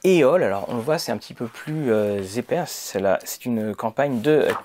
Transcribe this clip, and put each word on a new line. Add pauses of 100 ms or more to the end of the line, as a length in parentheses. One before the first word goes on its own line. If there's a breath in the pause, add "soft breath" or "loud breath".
Éole.
Alors,
on
le
voit,
c'est
un
petit
peu
plus,
euh, (160)
épais.
C'est
la,
c'est
une
campagne
de,
euh, (120)